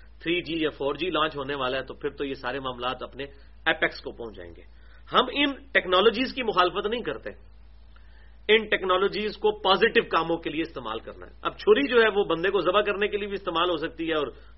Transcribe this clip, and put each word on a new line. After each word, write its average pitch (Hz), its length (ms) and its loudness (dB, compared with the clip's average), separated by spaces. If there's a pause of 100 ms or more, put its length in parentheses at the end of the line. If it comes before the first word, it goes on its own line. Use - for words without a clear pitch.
(200)
تھری 170 220 -2
جی 160 220 -4
یا 147 60 2
فور 143 260 -4
جی 170 140 -4
لانچ 156 260 0
ہونے 139 200 -6
والا 131 220 -2
ہے، 131 60 -4
تو 127 100 -14
پھر 147 160 -6
تو 143 160 -8
یہ 135 80 -4
سارے 139 260 -6
معاملات 127 440 -6
اپنے 123 200 -12 (420)
ایپیکس 165 360 0
کو - 100 -10
پہنچ 113 240 -14
جائیں 87 200 -16
گے۔ 90 60 -20 (520)
ہم 226 180 6
ان 285 220 0 (200)
ٹیکنالوجیز 196 600 2
کی 262 100 -6
مخالفت 185 440 0
نہیں 233 140 -4
کرتے، 113 280 -8 (1200)
ان 214 220 6
ٹیکنالوجیز 190 680 0
کو 214 140 2
positive 196 520 4
کاموں 165 340 0
کے 165 120 -6
لیے 151 120 -6
استعمال 117 380 -8
کرنا 92 260 -16
ہے۔ - 60 -20 (100)
اب 170 160 -6
چھری 254 300 4
جو 240 160 6
ہے 220 40 6
وہ 202 160 2
بندے 165 260 0
کو 190 120 0
ذبح 180 200 4
کرنے 208 260 0
کے 202 100 -4
لیے 202 100 -4
بھی 196 80 -6
استعمال 175 340 -2
ہو 170 80 0
سکتی 160 320 -6
ہے 160 40 0
اور 147 140 0 (300)